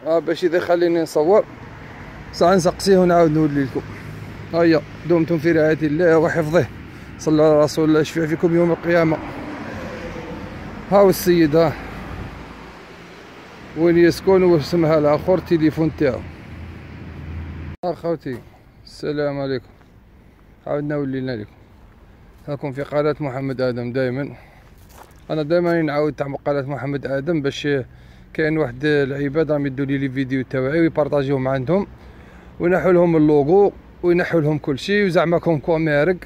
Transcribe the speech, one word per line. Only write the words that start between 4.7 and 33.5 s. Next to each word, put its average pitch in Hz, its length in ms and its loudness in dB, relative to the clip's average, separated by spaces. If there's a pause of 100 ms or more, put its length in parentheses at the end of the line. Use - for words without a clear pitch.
دمتم 165 280 2
في 156 140 2
رعايه 156 320 4
الله 160 340 4
وحفظه. 156 500 2 (520)
صلى 156 240 2
على 151 160 6
رسول 151 300 2
الله، 156 100 4
يشفع 160 260 -2
فيكم 165 300 0
يوم 170 160 4
القيامه. 165 460 2 (1700)
هاو 196 180 6
السيد، 170 460 2
ها 160 180 4 (2000)
وين 170 200 4
يسكن 185 460 4
واسمها 160 540 2
الاخر، 151 400 2
تليفون 156 600 0
تاعو. 127 220 0 (1600)
اخوتي 160 540 -6 (480)
السلام 147 540 -4
عليكم، 135 280 -4 (1000)
عاودنا 147 300 -4
ولينا 131 380 -4
لكم. 107 160 -10 (1000)
راكم 143 220 -8
في 135 120 -8
قناه 147 360 0
محمد 135 420 -4
ادم. 123 300 -2
دائما 131 440 -4 (920)
انا 156 140 -2
دائما 170 380 2
نعاود 151 320 0
تاع 143 140 -6 (180)
قناه 143 160 0
محمد 135 440 -6
ادم، 139 360 -2
باش 139 260 -4 (680)
كاين 156 240 0
واحد 127 280 -4
العباد 143 680 0
راهم 143 140 0
يدوا 139 200 -4
لي 139 120 -2
لي 135 120 -2
فيديو 131 340 -4
تاوعي 135 360 -2
ويبارطاجيوهم 143 680 0
عندهم، 135 400 -2 (720)
وينحوا 175 320 2
لهم 175 240 4
اللوغو 151 580 4 (300)